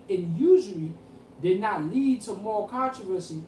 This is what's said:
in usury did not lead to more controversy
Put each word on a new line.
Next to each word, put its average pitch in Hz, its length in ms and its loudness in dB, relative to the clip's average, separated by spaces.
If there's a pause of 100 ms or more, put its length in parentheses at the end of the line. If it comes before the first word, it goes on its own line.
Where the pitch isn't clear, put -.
in 175 300 -2
usury 202 560 4 (480)
did 185 180 2
not 190 260 -2
lead 254 380 0
to 214 100 -8
more 208 360 -4
controversy 185 800 -4